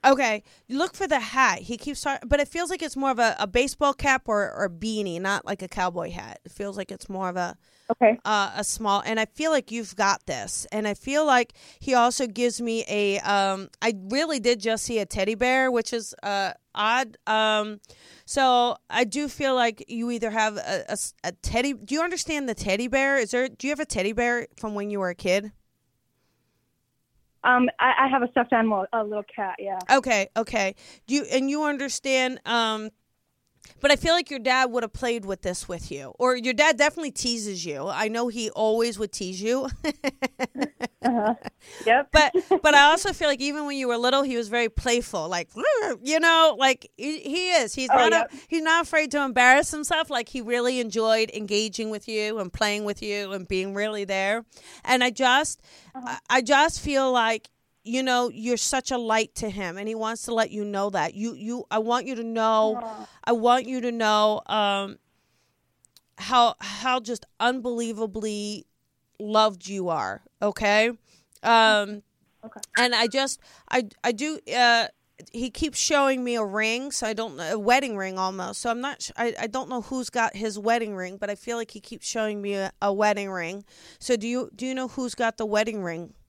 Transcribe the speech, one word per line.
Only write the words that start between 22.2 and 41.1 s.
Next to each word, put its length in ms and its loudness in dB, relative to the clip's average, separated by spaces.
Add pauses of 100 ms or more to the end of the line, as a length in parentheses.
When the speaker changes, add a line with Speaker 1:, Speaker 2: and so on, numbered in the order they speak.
Speaker 1:
the 60 -4
teddy 340 -2
bear? 300 2
Is 140 -2
there, 160 0
do 180 -10
you 60 -2
have 80 -4
a 60 -2
teddy 260 -2
bear 440 0
from 180 -8
when 160 -6
you 100 -4
were 100 -2
a 60 -8
kid? 360 0 (1900)
Speaker 2:
Um, 240 6 (100)
I, 280 4
I 20 0
have 140 2
a 80 -2
stuffed 220 0
animal, 400 2
a 120 0
little 200 -6 (100)
cat, 240 -6
yeah. 320 -8
Speaker 1:
Okay, 460 2
okay. 380 -2 (320)
Do 80 -2
you, 160 0
and 200 2
you 140 -2
understand, 840 -2
um, 440 -2 (880)
but 100 4
I 60 -2
feel 180 0
like 160 -2
your 100 -8
dad 300 0
would 120 -2
have 100 -8
played 320 -4
with 180 -8
this 260 -6
with 220 -10
you. 280 -12
Or 180 2
your 180 -2
dad 240 4
definitely 340 0
teases 540 -6
you. 220 -6
I 200 -2
know 200 -2
he 220 -6
always 480 0
would 140 -6
tease 300 -8
you. 260 -2 (160)
<laughs> 840 -4 (380)
Speaker 2:
Uh-huh. 280 2 (500)